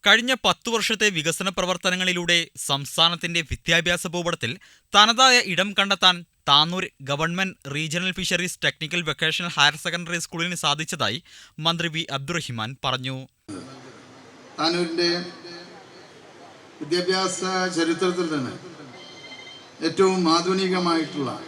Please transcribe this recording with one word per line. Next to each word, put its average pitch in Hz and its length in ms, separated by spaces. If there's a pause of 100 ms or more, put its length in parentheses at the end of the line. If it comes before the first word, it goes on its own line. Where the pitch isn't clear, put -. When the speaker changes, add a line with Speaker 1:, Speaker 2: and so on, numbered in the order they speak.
Speaker 1:
കഴിഞ്ഞ 233 280 (100)
പത്ത് 190 240
വർഷത്തെ 214 420
വികസന 165 380
പ്രവർത്തനങ്ങളിലൂടെ 180 960 (100)
സംസ്ഥാനത്തിന്റെ 165 840
വിദ്യാഭ്യാസ 165 640
ഭൂപടത്തിൽ 170 520 (360)
തനതായ 240 500
ഇടം 190 340
കണ്ടെത്താൻ 185 460 (240)
താനൂർ 156 420 (120)
ഗവൺമെന്റ് 160 720
റീജിയണൽ 165 380
ഫിഷറീസ് 180 520
ടെക്നിക്കൽ 170 380
വൊക്കേഷണൽ 160 460
ഹയർ 147 280
സെക്കൻഡറി 170 420
സ്കൂളിന് 170 360
സാധിച്ചതായി 143 680 (360)
മന്ത്രി 165 300
വി 160 240
അബ്ദുറഹിമാൻ 135 720
പറഞ്ഞു. 131 440 (1300)
Speaker 2:
താനൂരിന്റെ 170 600 (1600)
വിദ്യാഭ്യാസ 175 600 (340)
ചരിത്രത്തിൽ 165 600
തന്നെ 131 180 (1300)
ഏറ്റവും 185 440
ആധുനികമായിട്ടുള്ള 170 1200